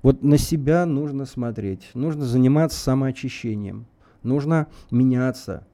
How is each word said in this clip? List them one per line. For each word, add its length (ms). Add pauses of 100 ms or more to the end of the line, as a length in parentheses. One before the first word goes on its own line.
Вот 200
на 160
себя 480
нужно 400
смотреть, 680
нужно 300
заниматься 540
самоочищением, 1080 (360)
нужно 440 (240)
меняться 840